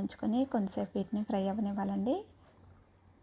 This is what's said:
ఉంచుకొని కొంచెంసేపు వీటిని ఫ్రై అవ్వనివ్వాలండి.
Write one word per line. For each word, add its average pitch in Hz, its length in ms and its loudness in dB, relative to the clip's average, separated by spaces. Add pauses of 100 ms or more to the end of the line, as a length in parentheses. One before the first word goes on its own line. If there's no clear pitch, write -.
ఉంచుకొని 220 400 0 (120)
కొంచెంసేపు 202 440 0
వీటిని 202 340 0
ఫ్రై 196 220 2
అవ్వనివ్వాలండి. 202 680 0 (1040)